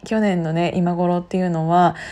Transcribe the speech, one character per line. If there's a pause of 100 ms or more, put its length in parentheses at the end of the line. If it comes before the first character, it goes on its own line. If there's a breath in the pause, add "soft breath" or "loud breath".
去
年
の
ね、
今
頃
っ
て
い
う
の
は、 (160 loud breath)